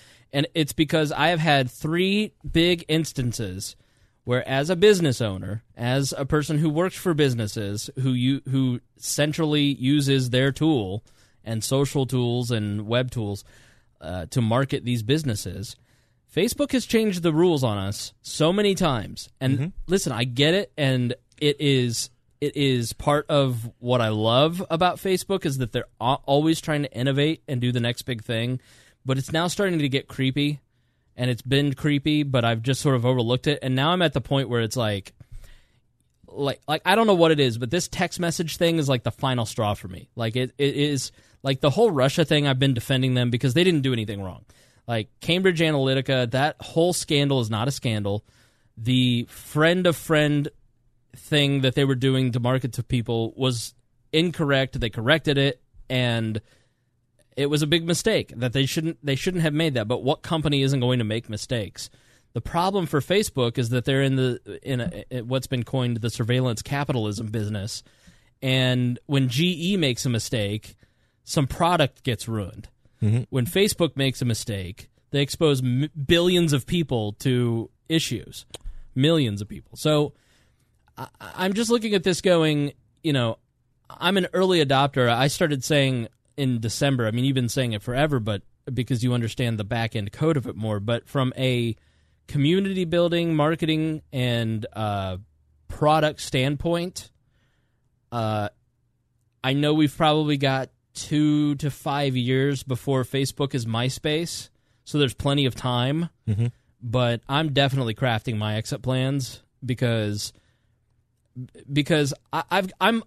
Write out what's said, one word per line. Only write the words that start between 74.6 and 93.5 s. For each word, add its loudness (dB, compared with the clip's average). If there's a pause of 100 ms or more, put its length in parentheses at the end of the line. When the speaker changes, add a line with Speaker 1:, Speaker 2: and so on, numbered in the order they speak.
Speaker 1:
they 0
expose 2
m-, 0 (160)
billions 4
of 0
people 0
to 0 (180)
issues, -4 (500)
millions 2
of -8
people. -16
So 0 (840)
I, -12 (140)
I'm -4
just 0
looking 0
at 2
this 0
going, 2 (320)
you 2
know, 0 (500)
I'm 0
an 2
early 4
adopter. 2
I 2
started 0
saying 2 (280)
in 0
December, 0
I 0
mean, 0
you've 2
been 0
saying -2
it -6
forever, 0
but -4 (300)
because -2
you 2
understand -2
the -4
back -4
end -6
code 0
of -2
it -10
more, -2
but -4
from -2
a 0 (540)
community 0
building, 2
marketing, 0 (100)